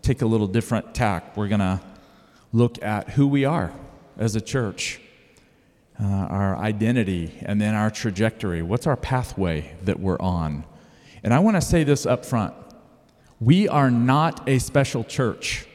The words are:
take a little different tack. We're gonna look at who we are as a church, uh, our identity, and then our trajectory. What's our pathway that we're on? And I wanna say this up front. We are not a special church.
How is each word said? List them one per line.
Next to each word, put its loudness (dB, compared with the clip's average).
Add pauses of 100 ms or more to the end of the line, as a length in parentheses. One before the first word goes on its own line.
take 0
a 0
little 2
different -2
tack. -2
We're -4
gonna 0 (720)
look 2
at -4
who 4
we 2
are -2 (460)
as -2
a -2
church, -6 (960)
uh, -4
our 0
identity, 0
and -2
then 0
our 2
trajectory. -2
What's -2
our 0
pathway -4
that 0
we're -2
on? -2 (580)
And 2
I 4
wanna 4
say 2
this 2
up 0
front. -2 (920)
We 6
are 4
not 2
a 2
special 0
church. -4 (100)